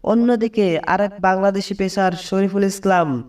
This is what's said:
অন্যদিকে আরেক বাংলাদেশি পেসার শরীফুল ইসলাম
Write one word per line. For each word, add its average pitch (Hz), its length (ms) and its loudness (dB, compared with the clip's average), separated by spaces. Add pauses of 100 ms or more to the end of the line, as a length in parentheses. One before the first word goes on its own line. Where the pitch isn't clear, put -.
অন্যদিকে 226 640 2 (260)
আরেক 202 200 0 (140)
বাংলাদেশি 196 520 0
পেসার 190 320 0 (160)
শরীফুল 196 440 0
ইসলাম 185 360 0 (220)